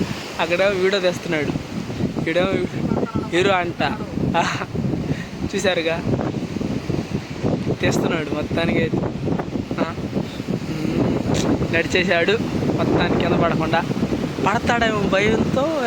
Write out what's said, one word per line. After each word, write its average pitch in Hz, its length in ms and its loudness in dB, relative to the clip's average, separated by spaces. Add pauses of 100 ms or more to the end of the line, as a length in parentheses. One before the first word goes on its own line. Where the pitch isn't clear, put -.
(440)
అక్కడ 175 160 2 (200)
వీడియో 190 260 4
తీస్తున్నాడు. 170 460 0 (760)
వీడియో 170 200 2 (880)
హీరో 190 260 4
అంట. 170 220 -4 (580)
ఆ, 175 40 2 (1080)
చూశారుగా, 175 460 0 (1800)
తీస్తున్నాడు 175 480 0 (100)
మొత్తానికి 170 440 0
అయితే. 156 160 0 (840)
ఆ, 165 80 -2 (840)
ఉమ్, 151 420 0 (600)
నడిచేశాడు 175 600 2 (420)
మొత్తానికి 170 460 2
కింద 175 220 2
పడకుండా. 160 360 2 (640)
పడతాడేమో 226 560 2 (140)
భయంతో 220 480 4 (220)